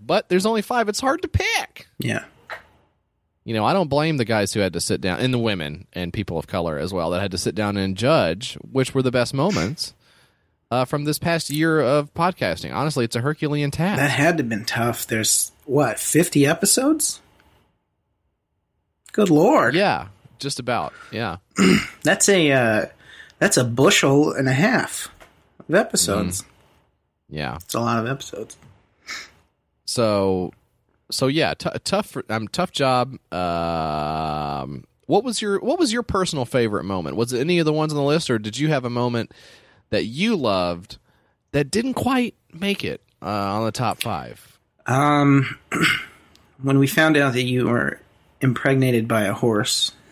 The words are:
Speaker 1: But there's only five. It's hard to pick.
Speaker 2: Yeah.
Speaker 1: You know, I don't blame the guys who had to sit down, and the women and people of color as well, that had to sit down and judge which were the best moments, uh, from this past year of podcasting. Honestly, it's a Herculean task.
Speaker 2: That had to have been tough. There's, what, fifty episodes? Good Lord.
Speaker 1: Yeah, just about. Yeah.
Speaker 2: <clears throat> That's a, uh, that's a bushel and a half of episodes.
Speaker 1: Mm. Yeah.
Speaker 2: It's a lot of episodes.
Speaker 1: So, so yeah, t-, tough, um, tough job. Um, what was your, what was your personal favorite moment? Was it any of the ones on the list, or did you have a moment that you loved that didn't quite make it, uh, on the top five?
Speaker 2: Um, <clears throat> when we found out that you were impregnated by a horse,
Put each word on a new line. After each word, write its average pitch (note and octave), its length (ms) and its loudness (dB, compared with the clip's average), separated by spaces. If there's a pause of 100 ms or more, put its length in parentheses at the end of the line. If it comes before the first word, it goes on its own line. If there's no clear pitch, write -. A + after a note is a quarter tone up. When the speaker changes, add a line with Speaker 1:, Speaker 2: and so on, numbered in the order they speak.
Speaker 1:
But E3+ 240 -2
there's F#3 160 2
only A3 160 0
five. A#3 280 -2
It's G#3 100 -4
hard C#4+ 240 0
to F4 40 -4
pick. - 600 -2 (100)
Speaker 2:
Yeah. A2+ 280 -4 (1160)
Speaker 1:
You A2+ 120 -4
know, G#2+ 100 2
I C3+ 80 4
don't F3+ 160 2
blame D3+ 280 2
the A#2+ 80 2
guys G#2 280 0
who A2 60 -2
had F#2+ 140 0
to E2+ 80 -4
sit - 200 -2
down, F#2 180 -2
and B2+ 140 0
the B2 60 2
women F2+ 540 -4
and F2 200 -6
people F2+ 240 -4
of D2+ 80 -6
color E2+ 320 -4
as E2+ 160 -4
well, E2+ 180 -2
that F2+ 100 -2
had G2+ 100 -4
to F#2 80 -6
sit G2+ 160 -4
down G#2 220 -2
and F#2+ 200 -2
judge A2 580 0 (160)
which C3 220 -2
were C3 80 0
the B2+ 100 2
best B2 220 0
moments, C3+ 640 -2 (760)
uh, B2 160 0
from D3 200 -4
this D3+ 120 -2
past E3+ 320 -2
year D#3 320 2
of C#3+ 320 0
podcasting. C3 600 -2
Honestly, C3+ 300 0
it's A2+ 120 -2
a A#2 60 -2
Herculean D3 500 -2
task. F3 280 -2
Speaker 2:
That C#3 120 2
had D3+ 260 2
to D3 60 0
have A#2 60 -4
been A2 160 -6
tough. A#2+ 420 -2
There's, - 440 -2 (140)
what, B2+ 340 0
fifty D3+ 460 2
episodes? C4 760 0 (1900)
Good G#3 200 2
Lord. D#3 440 6
Speaker 1:
Yeah, D#3 320 2 (320)
just C#3 200 -8
about. A#2 340 -4 (180)
Yeah. G#2+ 260 -6 (200)
Speaker 2:
<clears throat> - 460 2
That's F#3+ 260 2
a, E3+ 220 6
uh, A2+ 340 2 (540)
that's - 180 2
a C3 80 4
bushel C#3 680 4
and C3+ 140 0
a C3 60 2
half F3 560 0 (580)
of D3+ 80 2
episodes. G#2 680 0
Speaker 1:
Mm. - 20 -20 (840)
Yeah. D2 280 -6
Speaker 2:
It's - 160 -12
a A2+ 80 0
lot A#2 180 0
of A2+ 100 -4
episodes. - 460 -10 (1300)
Speaker 1:
So, G2 680 0 (580)
so - 160 0
yeah, C#3 280 0
t-, - 140 -6 (140)
tough, - 320 -4 (140)
um, A2 180 -4
tough F3+ 240 -4
job. C3 420 0 (200)
Um, D#2 1500 -4 (220)
what G3+ 180 2
was A#3+ 160 -4
your, G3+ 180 -2
what D4 180 -2
was D#4 160 2
your A#3+ 100 -2
personal E3+ 420 -2
favorite G#2+ 400 0
moment? F2 320 -4
Was A#2 160 -2
it A#2 80 0
any E3+ 180 0
of D#3+ 60 2
the D3+ 80 0
ones D#3 200 -2
on D3 40 -4
the C#3+ 60 0
list, D3+ 260 0
or A#2 100 2
did G#2+ 180 -8
you D3+ 120 0
have C3+ 160 0
a A#2+ 40 -4
moment A#2+ 420 -2 (600)
that G2 140 0
you F3 320 -2
loved F#2 600 -2 (540)
that C#3+ 200 0
didn't A#3+ 240 -2
quite B3 400 0 (180)
make G3 320 -4
it, D#2+ 160 -6 (200)
uh, - 60 -10
on G2+ 380 -2
the A2 80 -2
top A2+ 280 -2
five? C#2 560 -8 (300)
Speaker 2:
Um, C#3+ 720 4 (140)
<clears throat> - 920 -4
when C3+ 180 4
we C#3 80 6
found D#3 300 4
out C#3 160 2
that B2+ 100 0
you B2 240 0
were A#2+ 320 0 (420)
impregnated C3 680 2
by A2+ 160 2
a G2 100 0
horse, - 580 0 (200)